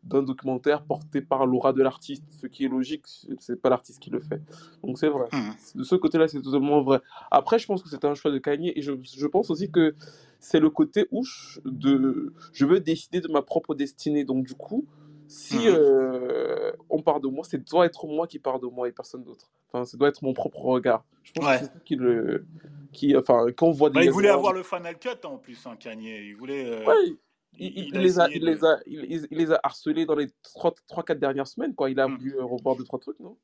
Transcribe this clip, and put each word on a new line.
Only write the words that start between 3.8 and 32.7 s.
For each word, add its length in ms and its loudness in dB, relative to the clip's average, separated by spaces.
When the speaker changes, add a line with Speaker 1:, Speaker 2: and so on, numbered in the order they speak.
Speaker 1:
qui 80 -20
le 100 -4
fait. 220 -10
Donc 160 -8
c'est 80 2
vrai. 240 -2
Speaker 2:
Mhm. 220 -4
Speaker 1:
De 80 -8
ce 120 0
côté-là, 320 2
c'est 140 -6
totalement 400 2
vrai. 180 4
Après, 260 4
je 80 -2
pense 160 -4
que 60 -20
c'est 160 -12
un 100 0
choix 180 -2
de 60 -2
Kanye, 380 -4
et 60 -6
je, 100 -6
je 260 -8
pense 220 0
aussi 220 -4
que 240 4
c'est 200 2
le 100 6
côté 420 0
où 120 -2
je, 400 -14
de, 680 0
je 140 2
veux 160 4
décider 400 -4
de 80 -10
ma 120 2
propre 340 -4
destinée. 500 -4
Donc 200 -2
du 100 -16
coup, 300 -6
si, 280 -8
Speaker 2:
Mhm. 100 2
Speaker 1:
euh, 1040 2
on 120 -2
part 200 0
de 80 -4
moi, 200 -8
c'est, 160 -8
doit 200 4
être 200 -4
moi 220 -4
qui 120 -16
part 200 -4
de 80 -8
moi 220 -6
et 20 -10
personne 320 -16
d'autre. 260 -20
Enfin, 140 -4
ça 100 -20
doit 140 4
être 120 -6
mon 120 -2
propre 260 -8
regard. 460 0
Je 80 -20
pense 140 -4
Speaker 2:
Ouais. 80 4
Speaker 1:
que 120 -2
c'est 80 -16
ça 120 -20
qui 100 -2
le, 500 0
qui, 240 2
enfin, 300 4
quand 120 4
on 40 6
voit 180 4
Speaker 2:
Bah, 120 4
Speaker 1:
des 60 6
Speaker 2:
il 40 6
voulait 160 4
Speaker 1:
gens 80 8
Speaker 2:
avoir 160 2
le 120 -4
Final 360 -10
Cut 260 -10
en 120 -12
plus, 280 -20
hein, 140 -16
Kanye. 480 -14
Il 80 -18
voulait, 300 -8
euh, 200 -6
Speaker 1:
Ouais, 80 6
il, 120 -6
Speaker 2:
il, 140 -12
Speaker 1:
il, 100 -10
Speaker 2:
il 100 -8
Speaker 1:
il 100 -6
Speaker 2:
a 40 0
Speaker 1:
les 180 4
a, 60 8
Speaker 2:
essayé 120 -2
Speaker 1:
il 40 -4
Speaker 2:
de 40 -2
Speaker 1:
les 200 2
a, 200 6
il, 240 -12
il, 220 -6
il 60 -8
les 140 0
a 120 2
harcelés 420 -4
dans 100 0
les 120 -2
trois, 320 -4
trois, 160 -10
quatre 160 -4
dernières 280 -2
semaines, 260 -8
quoi. 160 -2
Il 100 -4
a 80 4
Speaker 2:
Mhm. 100 -4
Speaker 1:
voulu, 200 -10
euh, 60 -4
revoir 320 -2